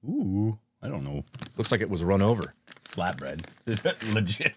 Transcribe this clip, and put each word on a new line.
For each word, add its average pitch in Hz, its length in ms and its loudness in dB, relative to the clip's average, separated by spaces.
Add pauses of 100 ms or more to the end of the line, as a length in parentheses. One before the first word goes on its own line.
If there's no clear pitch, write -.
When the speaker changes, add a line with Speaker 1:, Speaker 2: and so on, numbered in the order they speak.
Speaker 1:
Ooh, 110 500 0 (240)
I 104 60 -8
don't 135 160 -4
know. - 220 -6 (320)
Speaker 2:
Looks 110 140 0
like 113 100 2
it 101 80 -2
was 87 140 0
run 98 180 6
over. 104 320 4 (320)
Speaker 1:
Flatbread. 82 560 -4 (260)
<laughs> 110 460 0
Legit 107 440 0